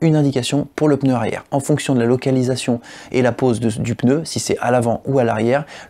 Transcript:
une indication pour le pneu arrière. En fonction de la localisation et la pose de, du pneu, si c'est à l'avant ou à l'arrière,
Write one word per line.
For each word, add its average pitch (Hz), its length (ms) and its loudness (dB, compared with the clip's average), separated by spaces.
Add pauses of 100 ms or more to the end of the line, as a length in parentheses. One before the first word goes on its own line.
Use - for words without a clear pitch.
une 160 140 4
indication 139 600 0
pour 156 140 2
le 143 80 4
pneu 135 160 2
arrière. 110 380 -4
En 143 80 0
fonction 139 340 0
de 123 60 2
la 117 80 2
localisation 127 760 0 (300)
et 131 100 0
la 123 100 4
pose 120 280 0
de, 117 100 0
du 113 240 -4
pneu, 135 320 2
si - 140 -6
c'est - 200 -2
à 123 120 -2
l'avant 117 340 0
ou 135 140 0
à 123 40 2
l'arrière, 117 420 0 (240)